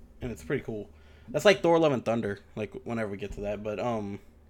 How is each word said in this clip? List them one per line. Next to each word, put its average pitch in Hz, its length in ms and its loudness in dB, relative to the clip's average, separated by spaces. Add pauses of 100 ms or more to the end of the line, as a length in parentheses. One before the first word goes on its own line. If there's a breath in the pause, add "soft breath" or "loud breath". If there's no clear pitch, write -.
(220)
and 123 100 -6
it's 107 120 -12
pretty 131 200 -4
cool. 104 260 -8 (400 loud breath)
That's 147 160 -2
like 196 160 8
Thor: 170 180 6
Love 156 140 6
and 113 100 0
Thunder, 110 360 0 (160)
like, 107 180 -6 (120)
whenever 113 260 -4
we 101 60 -8
get 98 160 -8
to 101 80 -10
that. 101 220 -4
But, 104 160 -4
um, 104 400 -4 (300)